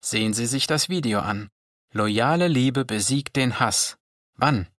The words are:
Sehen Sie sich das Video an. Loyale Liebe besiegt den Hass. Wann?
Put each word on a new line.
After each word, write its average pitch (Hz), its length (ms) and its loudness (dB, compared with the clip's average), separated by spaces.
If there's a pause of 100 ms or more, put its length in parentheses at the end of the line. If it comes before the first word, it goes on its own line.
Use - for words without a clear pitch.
Sehen 110 300 -2
Sie 117 120 -2
sich 135 200 -2
das 151 220 0
Video 123 320 0
an. 101 300 -6 (420)
Loyale 117 560 2
Liebe 131 360 2
besiegt 120 520 -2
den 127 240 0
Hass. - 360 2 (380)
Wann? 127 340 2 (120)